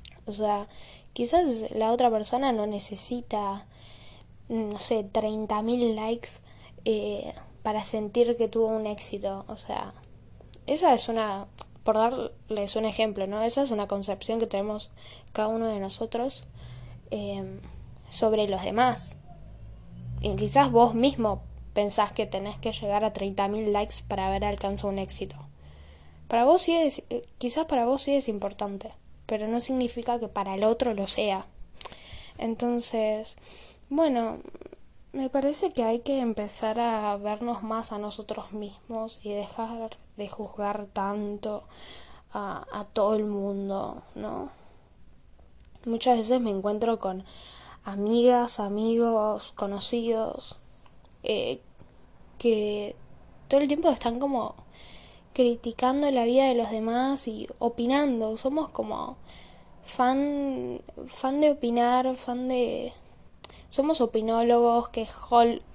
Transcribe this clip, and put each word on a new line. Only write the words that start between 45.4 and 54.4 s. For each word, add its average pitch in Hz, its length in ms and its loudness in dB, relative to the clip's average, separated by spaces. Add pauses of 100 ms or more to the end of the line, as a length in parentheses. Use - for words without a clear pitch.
Muchas 233 340 4
veces 233 220 2
me 226 100 0
encuentro 208 480 0
con 190 260 -6 (600)
amigas, 233 760 4
amigos, 214 920 2
conocidos, 220 1080 -2 (640)
eh, - 380 0 (800)
que 208 560 0 (540)
todo 277 120 6
el 285 80 2
tiempo 320 200 4
están 233 300 0
como 269 360 -2 (800)